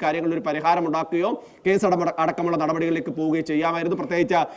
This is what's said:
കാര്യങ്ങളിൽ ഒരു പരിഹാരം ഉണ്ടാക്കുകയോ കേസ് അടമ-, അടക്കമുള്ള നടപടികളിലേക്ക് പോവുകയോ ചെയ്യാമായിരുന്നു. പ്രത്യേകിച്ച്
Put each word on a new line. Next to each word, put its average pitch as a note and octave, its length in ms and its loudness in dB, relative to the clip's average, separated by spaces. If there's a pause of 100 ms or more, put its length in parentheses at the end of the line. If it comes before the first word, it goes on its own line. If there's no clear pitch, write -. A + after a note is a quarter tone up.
കാര്യങ്ങളിൽ E3 340 0
ഒരു - 100 -4
പരിഹാരം E3 400 0
ഉണ്ടാക്കുകയോ E3 420 0 (360)
കേസ് F#3+ 220 4
അടമ-, F3 260 2 (100)
അടക്കമുള്ള E3+ 400 0
നടപടികളിലേക്ക് E3 540 0
പോവുകയോ D#3 340 0
ചെയ്യാമായിരുന്നു. E3 500 0
പ്രത്യേകിച്ച് E3+ 380 2 (180)